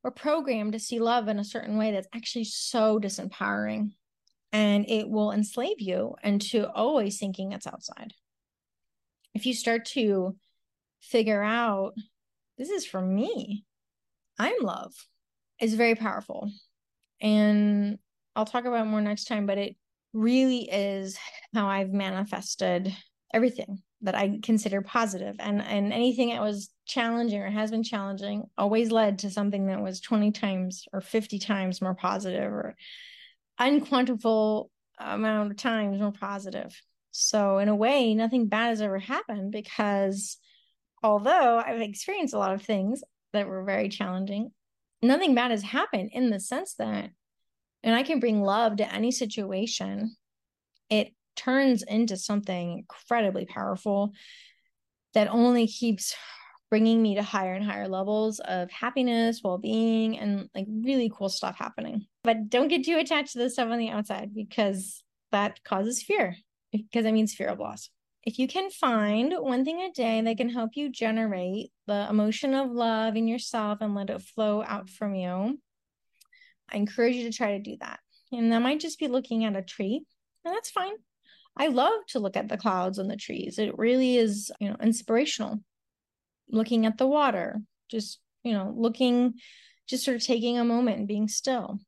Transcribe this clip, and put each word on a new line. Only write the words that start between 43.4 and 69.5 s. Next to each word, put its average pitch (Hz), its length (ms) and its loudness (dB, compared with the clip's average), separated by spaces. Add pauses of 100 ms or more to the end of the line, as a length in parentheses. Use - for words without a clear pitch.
were 190 160 -6
very 196 240 0
challenging, 196 640 -4 (500)
nothing 277 320 4
bad 240 160 2
has 214 120 0
happened 220 500 -2
in 247 180 0
the 196 80 -2
sense 262 360 -6
that, 214 360 -4 (720)
and 226 140 2
I 269 80 2
can 294 160 0
bring 214 240 2
love 208 320 2
to 202 180 -2
any 226 160 0
situation, 214 1040 -4 (760)
it 214 240 0 (240)
turns 262 460 4
into 220 340 0
something 185 600 -4
incredibly 196 680 -2
powerful 202 680 -2 (1000)
that 208 120 6
only 240 400 4
keeps 220 480 -2 (560)
bringing 226 320 6
me 202 140 2
to 208 80 0
higher 185 300 -2
and 202 100 -4
higher 202 240 -4
levels 208 500 0
of 180 320 -4
happiness, 233 720 0
well-being, 220 760 0
and, 202 380 -2
like, 196 140 -6
really 233 440 0
cool 196 160 -4
stuff - 300 -4
happening. - 480 -6 (160)
But 220 280 2
don't 262 180 4
get 294 160 2
too 320 140 2
attached 294 340 0
to 240 80 -8
the 247 100 2
stuff 247 180 -2
on 233 120 -2
the 226 100 -2
outside, 208 420 -4
because 202 720 -2 (300)
that 202 320 0
causes 214 400 -2
fear, 233 320 0 (340)
because 220 340 -2
it 220 80 4
means 220 220 2
fear - 140 -4
of 202 100 -4
loss. - 320 -10 (320)
If 226 160 -4
you 262 80 2
can 381 240 -4
find 233 680 2
one 262 280 0